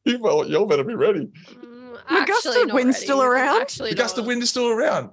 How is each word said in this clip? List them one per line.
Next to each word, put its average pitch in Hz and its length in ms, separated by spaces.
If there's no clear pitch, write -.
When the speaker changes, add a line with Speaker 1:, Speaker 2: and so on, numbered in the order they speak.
Speaker 1:
be, 240 60
<laughs> - 20
you, 247 80
well, 156 280
y'all 160 160
better 143 200
be 226 100
ready. 170 320
Speaker 2:
Mm, 247 420
Speaker 3:
The 285 180
gust 440 200
Speaker 2:
actually 494 160
Speaker 3:
of 349 60
Speaker 2:
not 214 60
Speaker 3:
wind's 254 220
Speaker 2:
ready. - 80
Speaker 3:
still 277 180
around? 262 380
Speaker 2:
Actually 277 300
Speaker 1:
The 208 60
gust 226 200
of 226 80
Speaker 2:
not. 233 40
Speaker 1:
wind 240 140
is 240 80
still 247 200
around. 220 420